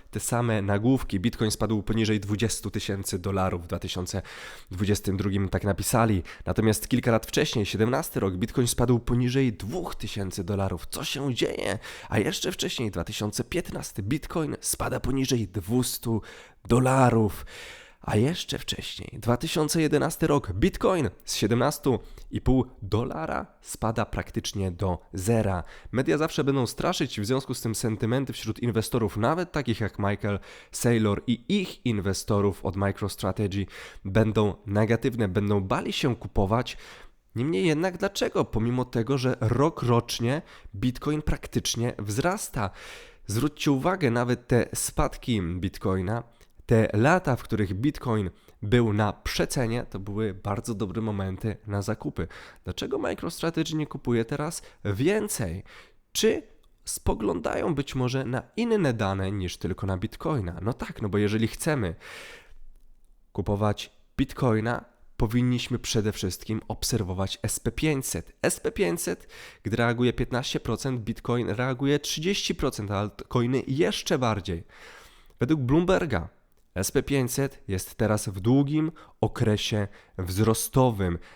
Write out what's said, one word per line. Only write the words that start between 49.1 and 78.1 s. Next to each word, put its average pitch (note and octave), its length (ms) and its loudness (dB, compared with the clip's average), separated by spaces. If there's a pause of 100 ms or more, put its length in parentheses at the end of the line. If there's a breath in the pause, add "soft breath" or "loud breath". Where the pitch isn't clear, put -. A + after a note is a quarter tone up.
przecenie, A#2+ 760 -2
to - 100 -8
były G#2 340 -4
bardzo G#2 420 -4
dobre G2 260 -4
momenty G2 560 -4 (100)
na G2+ 140 -2
zakupy. G2 460 -4 (360 loud breath)
Dlaczego - 360 -4
MicroStrategy E3 760 -2
nie D3+ 120 -2
kupuje A#2+ 380 0
teraz D3 360 -6 (240 loud breath)
więcej? A#2 800 0 (480 loud breath)
Czy - 320 2 (420)
spoglądają F#3 920 -2
być C#3 200 -4
może B2+ 300 0
na A#2+ 180 -4 (140)
inne G#3+ 360 2
dane G2 380 0
niż F#2+ 260 -4
tylko - 300 -4
na F#2+ 100 0
Bitcoina? A2 640 -4
No A2 120 -2
tak, - 280 -12
no G#2+ 80 -2
bo G2 80 0
jeżeli G#2+ 300 2
chcemy A#2 480 -2 (1400 loud breath)
kupować G#2 600 -2 (260)
Bitcoina, A#2 680 0 (320)
powinniśmy B2 640 2
przede G#2+ 320 0
wszystkim G#2+ 560 -4
obserwować F#2+ 760 -2
S - 160 -2
P A#2 120 -2
pięćset. D#3 600 -2 (100)
S - 180 0
P - 120 -2
pięćset, F3 560 -2 (360 loud breath)
gdy G#2 120 -2
reaguje A#2 380 4
piętnaście B2+ 460 -2
procent, B2 420 -2
Bitcoin A#2 480 -2
reaguje C3 500 2
trzydzieści F3+ 560 -2
procent, A2 360 -2
a G2 80 0
altcoiny A#2+ 680 0
jeszcze C#3+ 520 0
bardziej. G2+ 440 -2 (760 loud breath)
Według D3+ 220 2
Bloomberga D#3 680 2 (460)
S F#2+ 160 -2
P C3 120 2
pięćset C3+ 640 -2
jest F#2+ 280 -6
teraz G#2+ 340 2